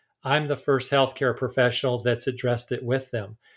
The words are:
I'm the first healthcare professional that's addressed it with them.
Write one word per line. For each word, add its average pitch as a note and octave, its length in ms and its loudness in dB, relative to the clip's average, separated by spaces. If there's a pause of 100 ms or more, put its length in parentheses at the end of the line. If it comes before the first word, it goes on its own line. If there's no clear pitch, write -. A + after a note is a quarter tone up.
(240)
I'm D3 220 0
the C#3+ 100 -2
first C3+ 340 0
healthcare C3 460 2
professional B2 640 0
that's A#2+ 260 0
addressed B2 460 -2
it A#2+ 100 -4
with B2+ 280 -2
them. G#2+ 260 -6 (200)